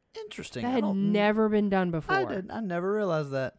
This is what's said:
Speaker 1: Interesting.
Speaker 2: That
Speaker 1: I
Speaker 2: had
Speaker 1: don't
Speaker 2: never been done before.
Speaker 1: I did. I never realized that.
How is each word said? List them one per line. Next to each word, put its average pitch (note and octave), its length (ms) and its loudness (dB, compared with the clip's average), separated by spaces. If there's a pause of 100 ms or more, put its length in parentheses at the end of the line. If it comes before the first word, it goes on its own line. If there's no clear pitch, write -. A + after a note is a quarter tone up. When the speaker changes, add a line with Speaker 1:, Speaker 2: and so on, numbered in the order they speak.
(180)
Speaker 1:
Interesting. - 440 -10
Speaker 2:
That A#3+ 60 0
Speaker 1:
I B3+ 40 0
Speaker 2:
had B3+ 100 2
Speaker 1:
don't G3+ 300 2
Speaker 2:
never G#3+ 360 4
been G#3 200 2
done F#3 240 2
before. E3 240 0
Speaker 1:
I F#4+ 80 2
did. F#3+ 260 -6
I G#3+ 100 -8
never F3+ 320 -2
realized E3 380 0
that. C3+ 280 -2